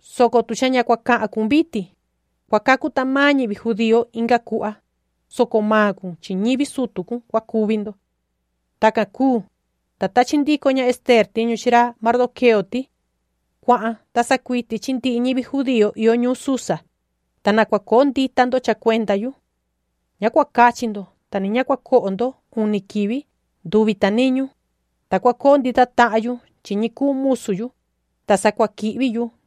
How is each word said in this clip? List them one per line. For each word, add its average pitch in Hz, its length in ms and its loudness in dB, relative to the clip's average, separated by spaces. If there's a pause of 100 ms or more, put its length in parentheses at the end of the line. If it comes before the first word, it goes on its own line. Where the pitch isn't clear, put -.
Soko 233 420 2
tu 233 120 -8
cha 262 140 -2
ña 254 140 0
kua 233 140 0
ka'an 226 320 -2
kun 220 200 -4
viti. 285 460 -2 (540)
Kua 214 100 0
kaku 262 300 0
ta 262 160 -2
maa 277 280 2
ñivi 233 220 -2
judío 226 560 0
inka 233 280 0
ku'a. 220 340 -6 (540)
Soko 233 340 -2
maa 214 320 2
kun 180 280 -12
chi 185 140 -8
ñivi 247 300 0
sutu 233 380 -8
kun 240 180 -10
kua 220 200 -4
kuvi 220 360 -2
ndo. 208 160 -8 (880)
Takan 214 320 2
kuu, 254 320 0 (540)
ta 185 100 -4
tachi 254 300 2
ndiko 294 340 0
ña 262 160 -2
Esther 240 460 2
tiñu 226 240 -2
chi 247 120 -2
ra 240 320 2
Mardoqueo 233 640 2
ti. 247 260 -8 (720)
Kua'an 226 340 0 (180)
ta 240 100 0
sakuiti 247 560 -4
chi 269 140 -6
ndi'i 240 260 -2
ñivi 254 240 -2
judío 240 520 0
iyo 220 200 2
ñuu 247 200 0
Susa. 240 440 -4 (640)
Ta 196 80 2
na 214 140 4
kua 208 140 -2
koo 226 240 2
ndita 262 420 0
ndo 254 140 -2
cha 233 160 -2
kuenda 220 400 0
yu. 240 180 -6 (880)
Ña 220 80 0
kua 311 160 2
kachi 240 420 2
ndo, 202 200 -10 (220)
ta 202 100 -6
ni 196 100 -4
ña 247 140 -2
kua 262 140 -2
ko'o 196 320 0
ndo 233 240 -4 (220)
uni 214 260 -2
kivi, 208 460 -6 (380)
nduvi 214 300 2
ta 196 140 0
niñu. 262 400 0 (600)
Ta 185 100 0
kua 240 140 2
koo 277 240 4
ndita 247 280 2
ta'an 226 380 0
yu, 247 160 -8 (240)
chi 196 120 -8
ñi 226 140 -2
kuu 277 240 -2
musu 262 400 -2
yu. 226 180 -8 (540)
Ta 202 120 2
sa 214 140 0
kua 214 160 0
ki'vi 214 480 -4
yu 233 160 -6 (160)